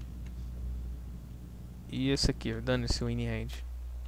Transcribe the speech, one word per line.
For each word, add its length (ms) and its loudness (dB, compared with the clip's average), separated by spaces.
e 220 2
esse 220 8
aqui, 280 0
dane-se 440 4
o 60 2
in 180 2
hand. 220 0